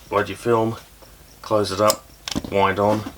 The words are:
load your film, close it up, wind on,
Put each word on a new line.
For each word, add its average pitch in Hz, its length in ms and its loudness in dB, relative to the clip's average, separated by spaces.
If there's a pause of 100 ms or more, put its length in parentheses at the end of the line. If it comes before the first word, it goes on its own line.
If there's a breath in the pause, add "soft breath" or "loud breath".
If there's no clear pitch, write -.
(100)
load 101 200 0
your 95 80 -10
film, 113 380 2 (680)
close 104 280 0
it 95 120 -2
up, 107 200 2 (480)
wind 98 280 2
on, 107 240 2 (160)